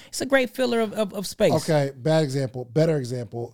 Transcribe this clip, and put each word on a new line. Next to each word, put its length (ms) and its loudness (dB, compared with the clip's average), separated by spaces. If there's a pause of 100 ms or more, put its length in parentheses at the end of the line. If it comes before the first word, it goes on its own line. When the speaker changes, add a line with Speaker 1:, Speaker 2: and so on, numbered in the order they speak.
Speaker 1:
It's 140 -8
a 40 -4
great 240 2
filler 300 -2
of, 140 -2
of, 200 -4
of 140 -6
space. 260 2
Speaker 2:
Okay, 420 2
bad 280 2
example. 420 -2
Better 320 2
example, 560 -8